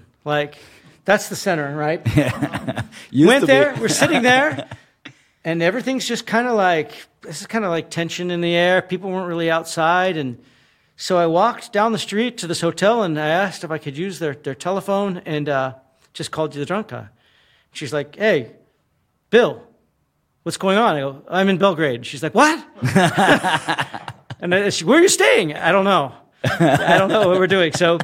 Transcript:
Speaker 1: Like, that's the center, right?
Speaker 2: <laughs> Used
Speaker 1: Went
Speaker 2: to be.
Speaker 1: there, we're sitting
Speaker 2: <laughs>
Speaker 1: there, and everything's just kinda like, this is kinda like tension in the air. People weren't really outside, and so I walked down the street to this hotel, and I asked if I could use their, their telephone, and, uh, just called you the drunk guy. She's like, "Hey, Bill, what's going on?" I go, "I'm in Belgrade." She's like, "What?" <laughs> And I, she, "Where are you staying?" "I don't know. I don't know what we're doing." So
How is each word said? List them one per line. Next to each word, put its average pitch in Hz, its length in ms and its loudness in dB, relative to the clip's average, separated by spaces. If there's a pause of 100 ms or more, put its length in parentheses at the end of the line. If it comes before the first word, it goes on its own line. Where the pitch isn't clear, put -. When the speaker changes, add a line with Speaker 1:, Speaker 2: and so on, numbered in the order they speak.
(240)
Speaker 1:
Like, 147 320 -4 (500)
that's 202 240 2
the 196 60 -6
center, 147 400 -4
right? 156 300 -4
Speaker 2:
<laughs> - 1040 -4
Used 143 160 4
Speaker 1:
Went 262 140 6
Speaker 2:
to 170 60 2
be. 269 60 4
Speaker 1:
there, 277 280 4
we're 226 80 0
sitting 294 320 2
Speaker 2:
<laughs> 247 120 4
Speaker 1:
there, 277 340 0 (760)
and 165 200 -4
everything's 233 440 -2
just - 200 -6
kinda 240 260 0
like, 180 380 0 (300)
this 160 200 -14
is 196 60 -16
kinda 220 220 -4
like 165 200 -4
tension 170 420 -6
in 175 100 -4
the 170 140 0
air. 180 280 4
People 180 260 -8
weren't 185 180 -6
really 165 220 -2
outside, 165 680 0
and 131 220 -6 (580)
so - 220 -2
I 170 80 4
walked 180 480 0
down 214 180 2
the 214 60 -2 (120)
street 233 280 -2
to 175 100 -10
this 160 140 -6
hotel, 185 420 2
and 160 160 -2
I 151 80 -2
asked 175 360 -2
if 160 80 -10
I 160 80 -6
could 139 180 -10
use 175 220 -8
their, 147 160 -4
their 135 200 -10
telephone, 190 680 -4
and, 151 240 -4
uh, 131 240 -2 (400)
just - 180 -10
called 156 240 -4
you 143 40 -8
the 143 60 -6
drunk 208 240 -6
guy. 113 180 -14 (680)
She's 147 200 -10
like, 143 220 -6
"Hey, 180 380 0 (760)
Bill, 190 320 4 (800)
what's 170 140 -6
going 190 220 2
on?" 214 160 2
I 147 60 -4
go, 139 280 -8
"I'm 190 200 2
in 190 80 2
Belgrade." 151 500 0
She's 131 160 -10
like, 160 100 -4
"What?" 302 240 4 (240)
<laughs> 175 560 2 (1000)
And 180 140 -2
I, 202 160 0
she, - 160 -4
"Where 247 140 6
are - 20 8
you 370 80 6
staying?" 294 460 2
"I 170 160 0
don't 190 140 2
know. 165 260 2 (320)
I 165 560 2
don't 190 100 2
know 208 180 2
what 185 120 2
we're 185 80 2
doing." 175 260 2
So 170 300 2